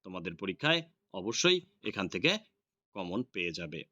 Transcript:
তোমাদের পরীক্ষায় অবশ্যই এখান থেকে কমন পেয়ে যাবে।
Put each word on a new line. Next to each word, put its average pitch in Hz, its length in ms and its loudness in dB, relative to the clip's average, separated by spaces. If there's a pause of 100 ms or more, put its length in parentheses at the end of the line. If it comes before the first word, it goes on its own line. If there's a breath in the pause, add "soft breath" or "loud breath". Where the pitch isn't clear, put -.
তোমাদের 92 380 -6
পরীক্ষায় 147 400 2 (320)
অবশ্যই 113 440 2 (320)
এখান 101 240 0
থেকে 101 180 2 (640)
কমন 92 240 -2 (140)
পেয়ে 87 260 -2
যাবে। 82 200 -6 (120)